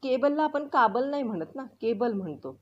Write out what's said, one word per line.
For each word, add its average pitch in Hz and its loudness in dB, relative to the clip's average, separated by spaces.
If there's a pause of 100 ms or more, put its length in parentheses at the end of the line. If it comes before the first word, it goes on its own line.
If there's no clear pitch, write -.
केबलला 277 2
आपण 294 0
काबल 247 2
नाही 285 -2
म्हणत 196 -6
ना, 269 -8 (180)
केबल 226 0
म्हणतो. 156 -6